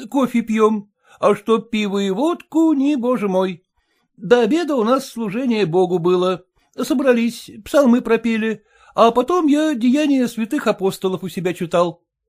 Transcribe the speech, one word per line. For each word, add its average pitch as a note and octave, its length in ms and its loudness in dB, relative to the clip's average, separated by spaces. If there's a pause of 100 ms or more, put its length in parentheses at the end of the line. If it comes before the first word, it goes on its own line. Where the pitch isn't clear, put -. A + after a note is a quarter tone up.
(120)
кофе B3 300 0
пьём. A3 500 0 (280)
А G#3 160 4
что A3 240 0
пиво G#3 400 -4
и G3 120 -2
водку, D#4+ 640 0
не, C#4+ 240 0
боже A#3 300 -2
мой. F#3+ 360 -2 (540)
До A#3+ 240 2
обеда D4 340 0
у A#3 80 0
нас C4 260 0
служение A3+ 560 -2
Богу F3 340 0
было. F3+ 460 0 (340)
Собрались, B3 720 0 (140)
псалмы C4 360 4
пропели, A3 640 -2 (320)
а A3+ 160 6
потом D4+ 360 0
я D4 280 2
деяния C4 520 2
святых A3+ 400 -4
апостолов F#3+ 560 -2
у F#3 60 -8
себя F3+ 240 -4
читал». F3 500 -2 (260)